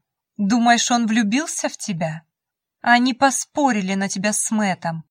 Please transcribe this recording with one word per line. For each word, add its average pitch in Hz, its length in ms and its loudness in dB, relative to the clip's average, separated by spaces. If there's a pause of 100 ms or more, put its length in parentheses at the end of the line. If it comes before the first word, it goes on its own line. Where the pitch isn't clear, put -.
(380)
Думаешь, 233 520 2
он 240 160 2
влюбился 233 640 0
в - 80 -6
тебя? 165 480 -6 (560)
Они 240 340 2
поспорили 254 800 0
на 196 120 -2
тебя 202 240 -2
с - 200 -4
Мэттом, 175 600 -2